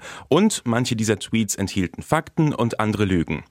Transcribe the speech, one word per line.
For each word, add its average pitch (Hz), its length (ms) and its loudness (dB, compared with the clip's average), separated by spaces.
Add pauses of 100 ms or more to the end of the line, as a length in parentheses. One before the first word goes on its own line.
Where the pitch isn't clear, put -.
(280)
Und 196 380 2
manche 120 300 0
dieser 107 240 0
Tweets 113 360 -2
enthielten 95 460 -2
Fakten 156 520 0
und 117 260 -2
andere 107 260 0
Lügen. 82 460 0